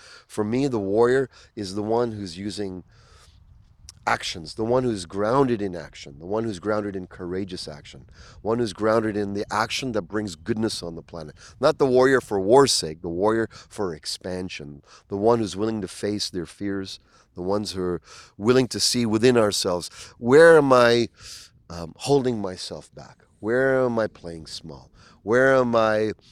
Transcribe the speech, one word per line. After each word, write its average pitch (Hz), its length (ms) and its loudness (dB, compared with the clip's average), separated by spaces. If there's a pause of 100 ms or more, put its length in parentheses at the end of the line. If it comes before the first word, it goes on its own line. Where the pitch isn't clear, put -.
(260)
For - 180 -6
me, 127 220 0
the 120 140 -2
warrior 120 500 2 (240)
is 98 200 -10
the 104 80 -4
one 113 300 0
who's 98 260 -12
using 95 460 -8 (1200)
actions, 95 480 -6
the 110 100 -4
one 123 180 0
who's 104 240 -4
grounded 110 560 0
in 90 140 -6
action, 73 420 -16
the 82 80 -16
one 107 180 -4
who's 104 140 -8
grounded 101 380 -4
in 92 100 -10
courageous 90 640 -10
action, 73 380 -18 (340)
one 113 180 -2
who's 113 140 -2
grounded 110 440 0
in 101 180 -4
the 104 160 -6
action 113 420 -2
that 107 100 -2
brings 101 320 -6
goodness 110 480 -4
on 85 140 -12
the 80 60 -14
planet. 78 340 -16 (240)
Not 151 180 2
the 143 80 4
warrior 127 340 4
for 101 200 -4
war's 123 320 6
sake, 80 280 -4
the 90 80 -10
warrior 107 440 0
for 92 420 -8
expansion, 82 880 -10 (260)
the 101 80 -8
one 113 220 4
who's 92 180 -4
willing 110 260 -4
to 90 60 -8
face 104 420 -6
their 85 160 -8
fears, 98 520 -8 (360)
the 90 80 -12
ones 98 300 -2
who 92 100 -6
are 87 200 -4 (340)
willing 123 320 2
to 104 120 -6
see 120 260 0
within 110 300 4
ourselves, 95 520 0 (300)
where 156 400 8
am 139 140 6
I, 120 360 6 (640)
um, 85 280 -12
holding 127 420 0
myself 92 540 -12
back? - 300 -20 (140)
Where 131 460 0
am 120 140 0
I 107 100 0
playing 82 380 -14
small? 71 440 -18 (320)
Where 127 320 4
am 123 220 2
I, 110 360 2 (200)